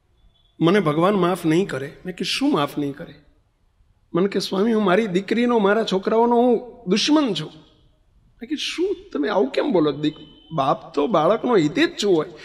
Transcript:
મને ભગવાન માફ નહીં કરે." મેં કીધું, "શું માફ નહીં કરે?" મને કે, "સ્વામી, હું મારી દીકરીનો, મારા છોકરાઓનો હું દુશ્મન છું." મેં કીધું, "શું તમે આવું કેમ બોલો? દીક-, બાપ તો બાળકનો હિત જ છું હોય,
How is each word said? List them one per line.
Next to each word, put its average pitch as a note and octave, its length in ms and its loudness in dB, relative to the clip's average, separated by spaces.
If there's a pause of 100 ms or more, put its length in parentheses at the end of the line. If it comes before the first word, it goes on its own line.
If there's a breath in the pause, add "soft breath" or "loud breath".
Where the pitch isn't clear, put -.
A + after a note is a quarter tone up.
(600)
મને F3 200 4
ભગવાન E3 340 2
માફ F3+ 320 -2
નહીં E3+ 220 0
કરે." C3+ 180 -8
મેં F3+ 300 -14
કીધું, F#3+ 100 -8
"શું C#4+ 260 -2
માફ D3 260 -2
નહીં C#3+ 140 -4
કરે?" - 220 -16 (1000)
મને F3+ 140 2
કે, G3+ 100 -4
"સ્વામી, G3 340 -2
હું G#3+ 120 0
મારી A3+ 220 2
દીકરીનો, A3+ 520 0
મારા G#3 340 2
છોકરાઓનો A3 440 2
હું A#3+ 540 0
દુશ્મન C4 440 2
છું." D3+ 160 -10 (760)
મેં - 220 -18
કીધું, D4 100 -6
"શું F#4 380 -4 (160)
તમે C#4 160 -2
આવું A#3 220 0
કેમ - 220 -2
બોલો? D#3 200 2
દીક-, - 600 -8
બાપ D#3 400 -2
તો C#4+ 120 0
બાળકનો G#3+ 500 2
હિત D3+ 220 2
જ - 240 0
છું G3+ 140 2
હોય, D3+ 120 -2 (160 loud breath)